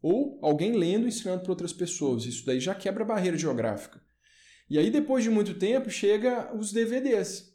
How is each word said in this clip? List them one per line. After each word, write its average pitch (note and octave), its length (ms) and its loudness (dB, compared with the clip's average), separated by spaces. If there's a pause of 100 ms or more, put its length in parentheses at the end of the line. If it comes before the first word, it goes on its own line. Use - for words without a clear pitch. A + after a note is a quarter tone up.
Ou G#3+ 400 0
alguém D#3 360 2
lendo G3 300 2
e - 20 2
ensinando F#3 340 -4
pra F#3 80 -4
outras F3 220 -2
pessoas. C3+ 520 -2
Isso A#2+ 220 -8
daí B2+ 140 0
já F3+ 120 -2
quebra G3 300 -4
a G#3 40 -2
barreira F#3 300 0
geográfica. A#2 640 -2 (720)
E D3+ 80 2
aí, D#3 100 4
depois C4 360 2
de A3+ 60 2
muito G#3 280 2
tempo, A#3 320 0
chega G#3+ 640 0
os G#3 160 -6
D A3+ 120 2
V A#3+ 160 -2
Ds. A#3 540 -2